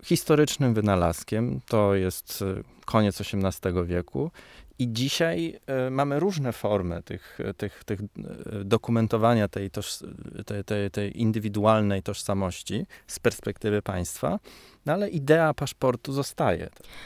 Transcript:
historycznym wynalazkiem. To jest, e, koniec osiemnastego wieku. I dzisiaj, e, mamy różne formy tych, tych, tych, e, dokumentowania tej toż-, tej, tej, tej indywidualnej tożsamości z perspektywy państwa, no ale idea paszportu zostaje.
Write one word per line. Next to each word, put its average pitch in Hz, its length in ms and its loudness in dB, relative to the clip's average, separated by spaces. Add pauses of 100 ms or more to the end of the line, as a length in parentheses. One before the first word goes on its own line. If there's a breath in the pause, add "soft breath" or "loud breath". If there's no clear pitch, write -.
historycznym 147 680 4
wynalazkiem. 104 920 2
To 104 280 4
jest, - 460 -4
e, 95 220 -4 (220)
koniec 107 360 2
osiemnastego 95 640 -2
wieku. 87 460 -2 (480 soft breath)
I 120 140 -2
dzisiaj, 165 720 -2
e, 131 240 -2
mamy 139 300 0
różne 151 340 0
formy 92 500 -2
tych, - 360 -14 (180)
tych, - 260 -8
tych, 101 160 -4
e, 104 640 -10
dokumentowania 113 840 2
tej 98 240 -6
toż-, - 320 -8 (420)
tej, 104 180 -6
tej, 101 280 -2
tej 104 300 -4
indywidualnej 107 800 2
tożsamości 98 800 -4 (220 soft breath)
z - 120 -12
perspektywy 104 640 -2
państwa, 90 580 -4 (460 soft breath)
no 143 80 0
ale 202 160 -2
idea 156 440 4
paszportu 131 600 -2
zostaje. 131 560 0 (360 loud breath)